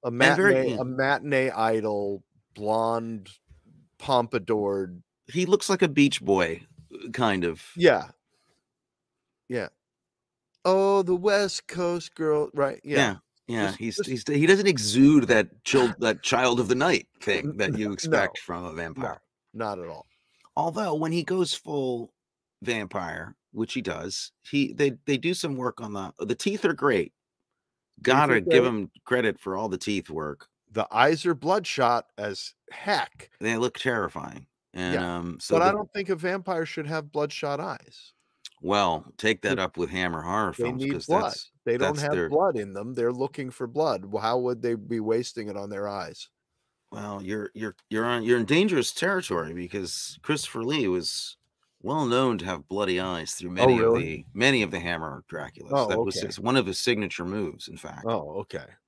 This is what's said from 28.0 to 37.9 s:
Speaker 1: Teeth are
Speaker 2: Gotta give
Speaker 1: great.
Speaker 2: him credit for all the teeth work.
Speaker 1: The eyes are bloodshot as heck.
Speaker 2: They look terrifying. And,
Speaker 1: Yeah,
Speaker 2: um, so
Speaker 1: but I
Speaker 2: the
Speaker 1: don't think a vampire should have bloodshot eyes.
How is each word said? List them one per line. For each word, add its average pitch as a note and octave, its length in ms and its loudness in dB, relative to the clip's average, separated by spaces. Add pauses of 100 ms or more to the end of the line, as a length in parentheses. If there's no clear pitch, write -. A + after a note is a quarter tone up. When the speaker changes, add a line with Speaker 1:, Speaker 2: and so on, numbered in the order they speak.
Speaker 1:
Teeth C#3 220 6
are B2 80 6
Speaker 2:
Gotta G2+ 40 4
give B2 220 6
Speaker 1:
great. - 20 4
Speaker 2:
him A2 260 -2 (140)
credit A#2+ 340 0
for F#2+ 160 -6
all G#2+ 140 -4
the F#2 80 -4
teeth G2+ 320 -4
work. D2+ 380 -8 (240)
Speaker 1:
The G#2 200 -2
eyes D3 340 4
are F3 100 2
bloodshot C#3 720 0 (100)
as G#2 380 -8 (160)
heck. - 580 -4 (100)
Speaker 2:
They A2+ 180 -2
look A#2+ 200 -2
terrifying. F2 680 -4 (260)
And, F2+ 220 -2
Speaker 1:
Yeah, G2 80 -2
Speaker 2:
um, F2 360 -6
so - 140 -4
Speaker 1:
but E3 80 4
I F#3 100 4
Speaker 2:
the - 0 -
Speaker 1:
don't G#3 220 -6
think G3 160 -6
a F#3+ 60 0
vampire F3+ 500 -4
should D3+ 220 -8
have D3+ 240 -6
bloodshot D3 480 -4
eyes. - 540 -12 (480)